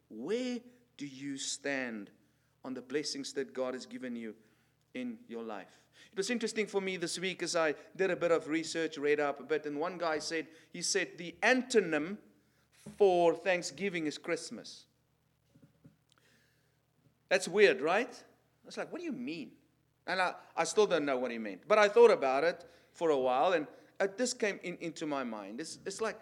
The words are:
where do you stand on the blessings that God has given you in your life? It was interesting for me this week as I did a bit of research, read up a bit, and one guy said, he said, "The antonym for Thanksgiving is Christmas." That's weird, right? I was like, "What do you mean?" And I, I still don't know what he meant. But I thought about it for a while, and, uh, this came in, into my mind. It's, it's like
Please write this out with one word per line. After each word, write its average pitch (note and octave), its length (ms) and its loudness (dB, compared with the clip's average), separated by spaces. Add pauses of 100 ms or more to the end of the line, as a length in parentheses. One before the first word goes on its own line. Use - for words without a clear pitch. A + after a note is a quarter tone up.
where A3+ 500 -4 (360)
do C#3+ 100 -12
you C#3 320 -10
stand B2+ 720 -6 (520)
on C3 120 -10
the B2 60 -10
blessings C#3 520 -6
that B2+ 180 -6
God B2+ 220 -4
has A#2 120 -10
given B2 300 -10
you A2+ 200 -10 (580)
in B2 340 -8
your A2+ 160 -10
life? G#2 380 -12 (300)
It - 60 -14
was F#3+ 120 -2
interesting A3 360 -2
for G3 160 -2
me F#3+ 160 -4
this E3+ 220 -6
week F3+ 240 -4
as D#3+ 120 -4
I D#3+ 200 2 (200)
did F#3+ 140 0
a F3 60 0
bit E3+ 160 2
of D#3 160 2
research, D#3+ 500 -2
read D3 220 2
up C#3+ 200 0
a B2 40 -14
bit, D3+ 220 -2
and D3 140 -6
one F3+ 180 -4
guy D#3+ 220 -2
said, D#3+ 280 -4 (240)
he F3 100 -12
said, F3 360 -2
"The E3+ 260 -12
antonym G3+ 760 2 (760)
for F3 400 6
Thanksgiving F3 720 -2
is C#3+ 100 -6
Christmas." - 680 -8 (2500)
That's F#3+ 200 2
weird, E3+ 340 6
right? F#3+ 280 0
I - 560 -20
was - 120 -14
like, D#3 140 -8
"What D#4+ 80 -10
do F4 60 -10
you D#4 60 -6
mean?" C#3+ 460 -10 (500)
And F#3 140 0
I, F3+ 120 0 (220)
I E3 80 2
still G3+ 240 4
don't E3 160 2
know C3+ 140 0
what B2 140 -2
he A#2 60 -6
meant. G#2+ 300 -10
But G#3+ 100 6
I G#3 120 8
thought A#3 220 12
about C#3 340 4
it F3 200 0 (280)
for E3 160 0
a C#3+ 80 4
while, C3 340 4
and, D#3 160 0 (320)
uh, G3 160 2
this B3 180 -2
came G3+ 300 -2
in, F3 140 -6
into E3 280 -8
my C#3 200 -2
mind. G#2+ 340 -10
It's, - 260 -10
it's G3+ 140 -8
like A3 220 -2